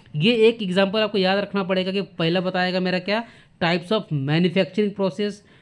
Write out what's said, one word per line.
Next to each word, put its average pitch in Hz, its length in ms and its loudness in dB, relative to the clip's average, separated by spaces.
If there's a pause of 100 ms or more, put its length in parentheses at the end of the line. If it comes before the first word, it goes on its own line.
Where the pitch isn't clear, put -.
(140)
ये 170 260 2
एक 226 240 4
एग्जांपल 196 360 0
आपको 214 180 0
याद 190 220 2
रखना 196 240 -2
पड़ेगा 185 280 -2
कि 196 100 -2 (160)
पहला 175 240 0
बताएगा 185 380 -2
मेरा 180 200 0
क्या, 208 240 -2 (400)
types 175 280 0
of 220 200 -2 (120)
manufacturing 180 720 0
process, 196 380 -4 (280)